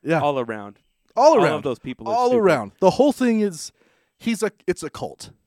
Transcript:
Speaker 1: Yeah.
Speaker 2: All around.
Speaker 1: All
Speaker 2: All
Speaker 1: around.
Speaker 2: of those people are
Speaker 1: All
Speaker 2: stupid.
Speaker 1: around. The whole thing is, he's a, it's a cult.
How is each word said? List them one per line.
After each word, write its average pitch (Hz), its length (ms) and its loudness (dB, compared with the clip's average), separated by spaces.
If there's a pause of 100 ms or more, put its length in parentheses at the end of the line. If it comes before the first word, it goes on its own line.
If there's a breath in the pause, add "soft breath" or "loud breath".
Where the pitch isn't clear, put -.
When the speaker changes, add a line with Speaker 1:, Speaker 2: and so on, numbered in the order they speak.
Speaker 1:
Yeah. 156 180 -2
Speaker 2:
All 143 200 -2
around. 107 400 -10 (360)
Speaker 1:
All 285 220 6
Speaker 2:
All 190 60 4
Speaker 1:
around. 151 140 0
Speaker 2:
of - 60 -8
those 127 160 -4
people 123 300 -12
are 220 60 0
Speaker 1:
All 247 140 2
Speaker 2:
stupid. 247 140 2
Speaker 1:
around. 131 360 2
The 190 120 4
whole 269 220 2
thing 233 280 0
is, 190 300 -6 (460)
he's - 240 -4
a, 208 100 -2 (140)
it's 180 160 -2
a 151 80 -10
cult. - 400 -12 (180)